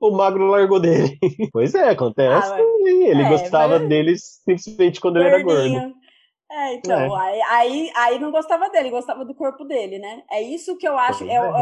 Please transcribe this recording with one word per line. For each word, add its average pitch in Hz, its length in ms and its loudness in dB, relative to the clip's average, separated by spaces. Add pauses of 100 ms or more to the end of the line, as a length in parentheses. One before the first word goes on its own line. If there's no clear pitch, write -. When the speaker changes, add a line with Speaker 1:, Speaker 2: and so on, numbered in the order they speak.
Speaker 1:
o 214 100 2
magro 190 360 0
largou 196 340 4
dele. 156 400 0
<laughs> 202 320 -2
Pois 135 220 0
é, 339 160 4
acontece 135 580 2
Speaker 2:
Ah, - 80 -6
mas 453 80 2
Speaker 1:
também. 381 440 2
Ele 143 140 4
Speaker 2:
é, 135 60 2
Speaker 1:
gostava 160 520 2
Speaker 2:
mas 156 60 -2
Speaker 1:
dele 156 300 2
simplesmente 180 840 -2
quando 175 200 -2
ele 175 100 4
era 185 140 4
gordo. 170 160 2 (120)
Speaker 2:
Gordinho. 254 240 -4 (560)
É, 285 240 -6
então, 247 240 -2 (200)
Speaker 1:
É. - 20 -4
Speaker 2:
aí, 190 220 -4
aí, 240 540 0
aí 240 220 2
não 302 120 -6
gostava 330 400 -2
dele, 311 180 0
gostava 247 380 -8
do 262 80 -16
corpo 277 320 -8
dele, 208 320 -8
né? 208 320 -16
É 214 100 -6
isso 320 380 -10
que 359 100 -6
eu 285 80 -2
acho, 254 220 -2
Speaker 1:
Pois 185 160 -12
Speaker 2:
eu, 240 100 2
Speaker 1:
é. - 40 -2
Speaker 2:
eu - 140 -4